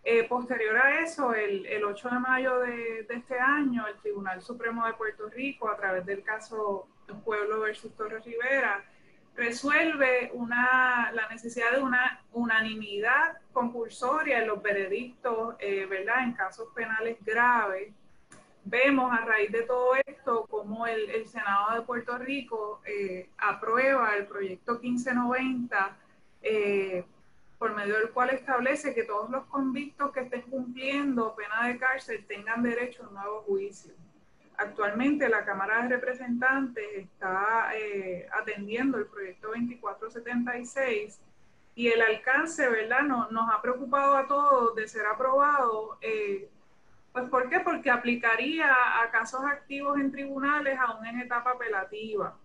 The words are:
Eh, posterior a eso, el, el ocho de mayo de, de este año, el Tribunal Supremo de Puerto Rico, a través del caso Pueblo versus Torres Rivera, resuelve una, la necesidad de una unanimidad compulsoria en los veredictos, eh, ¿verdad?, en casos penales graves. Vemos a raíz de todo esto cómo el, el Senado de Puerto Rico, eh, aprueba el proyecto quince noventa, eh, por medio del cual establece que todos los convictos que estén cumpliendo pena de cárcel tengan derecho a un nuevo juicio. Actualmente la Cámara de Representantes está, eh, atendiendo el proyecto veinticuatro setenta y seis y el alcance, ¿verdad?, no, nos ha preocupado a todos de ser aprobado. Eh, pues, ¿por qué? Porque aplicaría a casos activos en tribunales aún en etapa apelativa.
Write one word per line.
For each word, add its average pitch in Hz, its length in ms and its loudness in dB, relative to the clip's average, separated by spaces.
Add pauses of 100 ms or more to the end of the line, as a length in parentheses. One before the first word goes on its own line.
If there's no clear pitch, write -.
Eh, 226 180 4
posterior 240 540 0
a 285 240 4
eso, 302 320 -2
el, 202 320 -2
el 208 180 -4
ocho 202 260 -6
de 247 100 0
mayo 254 400 2
de, 233 440 -4
de 240 120 -8
este 247 220 -8
año, 254 500 2
el 208 100 -10
Tribunal 196 440 -6
Supremo 233 440 -4
de 220 80 -2
Puerto 214 340 -6
Rico, 254 420 -6
a 202 60 -2
través 185 300 -2
del 196 180 -6
caso 214 640 -4 (380)
Pueblo 214 340 -2
versus 220 380 -4
Torres 220 260 -8
Rivera, 233 640 0 (500)
resuelve 262 1000 2
una, 247 760 2
la 220 160 -4
necesidad 233 440 -2
de 269 100 4
una 247 400 0 (120)
unanimidad 220 1040 0 (120)
compulsoria 247 880 0
en 220 80 2
los 202 140 -2
veredictos, 226 960 -2
eh, 196 300 -2
¿verdad?, 208 360 0
en 240 100 -2
casos 214 420 -6
penales 226 500 -4
graves. 220 680 2 (720)
Vemos 254 480 4
a 226 140 2
raíz 214 260 2
de 233 120 2
todo 247 300 4 (120)
esto 233 420 -2
cómo 214 380 -4
el, 220 240 -2
el 220 180 -2
Senado 208 460 0
de 233 80 0
Puerto 240 380 -4
Rico, 247 680 -6
eh, 190 420 -6 (120)
aprueba 220 760 2
el 202 120 -2
proyecto 202 520 -4
quince 247 360 -2
noventa, 247 840 0 (460)
eh, 202 600 0 (540)
por 220 160 -2
medio 208 240 -2
del 226 140 0
cual 247 180 2
establece 269 640 0
que 226 100 0
todos 220 280 -4
los 269 140 -4
convictos 277 640 -4
que 269 80 -4
estén 247 240 -6
cumpliendo 262 920 -2
pena 214 340 -2
de 247 100 -4
cárcel 254 480 -2
tengan 208 340 -4
derecho 240 420 -2
a - 40 -18
un 202 80 -18
nuevo 202 320 -8
juicio. - 460 -4 (600)
Actualmente 226 720 0
la 214 160 2
Cámara 202 380 0
de 247 80 -2
Representantes 247 960 0 (100)
está, 196 800 -2
eh, 196 560 -6
atendiendo 214 680 -2
el 214 80 -4
proyecto 196 420 -12
veinticuatro 226 640 -6
setenta 240 480 -4
y 240 60 -10
seis 226 540 -2 (540)
y 240 140 0
el 226 160 6
alcance, 262 680 2
¿verdad?, 226 320 2
no, 240 300 0
nos 226 200 2
ha 208 120 2
preocupado 277 520 4
a 269 120 2
todos 277 480 4
de 214 120 -4
ser 214 200 -4
aprobado. 254 920 2
Eh, 208 460 -2 (640)
pues, 247 180 -4
¿por 247 200 2
qué? 370 120 2
Porque 294 280 0
aplicaría 240 760 2 (340)
a 233 80 2
casos 240 340 -2
activos 285 560 -2
en 277 120 2
tribunales 277 680 -2
aún 226 280 -2
en 240 140 -8
etapa 240 320 0
apelativa. 214 920 -4